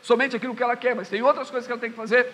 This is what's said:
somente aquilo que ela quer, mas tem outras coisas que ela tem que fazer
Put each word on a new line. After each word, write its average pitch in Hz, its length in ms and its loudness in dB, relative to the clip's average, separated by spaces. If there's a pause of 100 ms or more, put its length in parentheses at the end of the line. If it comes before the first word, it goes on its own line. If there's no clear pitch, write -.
somente 247 360 2
aquilo 240 180 -4
que 240 80 -2
ela 240 140 0
quer, 247 180 0
mas 214 140 -8
tem 208 140 -4
outras 277 280 2
coisas 240 160 -6
que 247 60 -6
ela 233 80 -6
tem 226 100 -6
que 226 60 -14
fazer 233 380 2